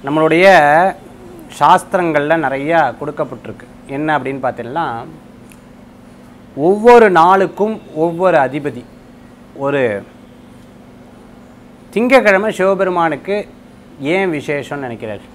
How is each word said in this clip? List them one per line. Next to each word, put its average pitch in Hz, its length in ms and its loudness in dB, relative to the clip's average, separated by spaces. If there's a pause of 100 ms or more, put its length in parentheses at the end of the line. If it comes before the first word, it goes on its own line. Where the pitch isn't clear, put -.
நம்மளுடைய 160 400 2 (1120)
சாஸ்திரங்கள்ல 165 760 0
நிறைய 143 640 -2
கொடுக்கப்பட்டிருக்கு. 135 640 -10 (220)
என்ன 147 320 -4
அப்படின்னு 135 240 -8
பார்த்தீங்கன்னா, 127 500 -6 (1600)
ஒவ்வொரு 208 560 4
நாளுக்கும் 190 680 2 (160)
ஒவ்வொரு 170 420 0
அதிபதி. 131 460 -4 (720)
ஒரு 135 480 -2 (1900)
திங்கக்கிழமை 214 580 2
சிவபெருமானுக்கு 185 960 -2 (520)
ஏன் 180 320 -2
விசேஷம்னு 143 440 -6
நினைக்கிறார்? 113 460 -10 (140)